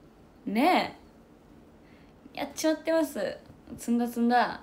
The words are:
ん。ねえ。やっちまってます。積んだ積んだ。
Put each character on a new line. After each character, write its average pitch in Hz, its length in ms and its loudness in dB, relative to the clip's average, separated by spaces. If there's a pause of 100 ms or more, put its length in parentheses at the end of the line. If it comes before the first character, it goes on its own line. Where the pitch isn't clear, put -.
(460)
ん。 190 60 -6
ね 262 460 2 (1400)
え。 - 60 -10
や - 40 -4
っ 285 100 -8
ち - 120 -4
ま 311 80 2
っ 311 80 -6
て 320 100 -2
ま 330 100 4
す。 - 360 -4 (400)
積 - 140 -4
ん 233 60 2
だ 240 80 0
積 233 140 -6
ん 233 80 4
だ。 220 340 2